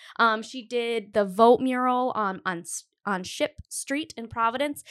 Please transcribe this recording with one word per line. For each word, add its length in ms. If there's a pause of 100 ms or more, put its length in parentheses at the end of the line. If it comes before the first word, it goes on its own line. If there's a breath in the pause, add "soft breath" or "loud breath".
(200 loud breath)
Um, 220
she 220
did 480
the 120
Vote 360
mural 540
on, 320
on, 160 (420)
on 200
Ship 320 (120)
Street 480
in 120
Providence 640